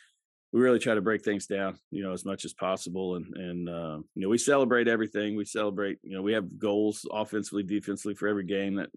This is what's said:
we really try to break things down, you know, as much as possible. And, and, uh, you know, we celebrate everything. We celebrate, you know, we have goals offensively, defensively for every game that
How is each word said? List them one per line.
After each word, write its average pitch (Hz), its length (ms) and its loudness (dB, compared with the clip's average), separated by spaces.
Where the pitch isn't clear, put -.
we 113 80 6
really 127 180 8
try 113 160 2
to 107 60 2
break 104 240 2
things 101 220 0
down, 98 320 -2
you 92 120 -4
know, 95 100 -4
as 90 120 -6
much 95 200 -4
as - 80 -10
possible. 92 640 -2
And, 85 100 -6
and, 87 320 -6
uh, 82 300 -6
you 90 80 -4
know, 95 60 0
we 117 100 6
celebrate 123 480 4
everything. 107 480 2
We 104 120 -2
celebrate, 104 560 -2
you 95 120 -10
know, 95 80 -4
we 104 120 2
have 101 240 -2
goals 104 520 2
offensively, 104 520 -2
defensively 101 520 -4
for 101 140 -2
every 104 160 0
game 98 320 -2
that 90 200 -4